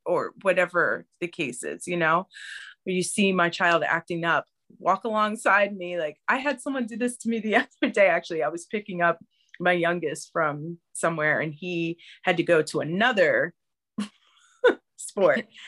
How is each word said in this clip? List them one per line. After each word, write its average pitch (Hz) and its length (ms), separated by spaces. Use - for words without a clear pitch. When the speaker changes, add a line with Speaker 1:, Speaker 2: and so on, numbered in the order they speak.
Speaker 1:
Or 147 360
whatever 180 640
the 175 80
case - 340
is, - 240
you 175 80
know? 170 320
Or 190 60
you 185 120
see 196 280
my 175 180
child 170 340
acting 165 420
up, 156 220
walk 185 260
alongside 214 680
me. 175 220
Like, 151 200
I 233 100
had 269 240
someone 269 260
do 226 100
this 247 200
to 226 120
me 226 100
the 208 160
<laughs> - 280
other 247 100
day, 202 160
actually. 165 340
I 151 60
was 170 160
picking 208 360
up 170 180
my 180 140
youngest 165 600
from 156 440
somewhere, 151 480
and 156 120
he 170 460
had 175 140
to 165 60
go 160 200
to 151 180
another 170 720
<laughs> - 1000
sport. 180 540
Speaker 2:
<laughs> - 60